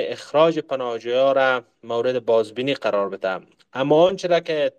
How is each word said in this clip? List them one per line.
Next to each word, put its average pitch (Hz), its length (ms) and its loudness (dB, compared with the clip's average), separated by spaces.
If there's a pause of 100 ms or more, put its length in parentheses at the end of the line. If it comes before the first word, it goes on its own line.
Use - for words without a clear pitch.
اخراج 156 500 0
پناهجویان 127 760 -2
را 131 280 0 (200)
مورد 117 420 -2
بازبینی 113 480 0
قرار 101 360 -2
بده. 92 300 -6 (340)
اما 147 320 4
آنچه 190 220 -2
را 170 120 2
که 151 400 -4